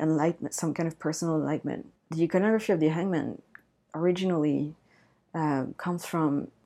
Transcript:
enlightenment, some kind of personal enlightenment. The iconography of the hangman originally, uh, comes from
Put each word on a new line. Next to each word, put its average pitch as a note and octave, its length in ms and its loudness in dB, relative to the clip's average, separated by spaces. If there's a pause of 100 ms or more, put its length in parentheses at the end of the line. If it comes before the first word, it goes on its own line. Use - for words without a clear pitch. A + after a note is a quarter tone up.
enlightenment, D#3+ 540 0
some D#3+ 200 -2
kind E3 140 -2
of D#3+ 100 -10
personal D#3+ 380 -2
enlightenment. D3+ 500 -2 (240)
The E3 140 0
iconography G#3 480 2
of E3+ 80 2
the D#3 80 4
hangman E3 520 -2 (540)
originally, D#3+ 800 0 (600)
uh, D3+ 300 0 (140)
comes F3 260 -4
from D3+ 440 0 (160)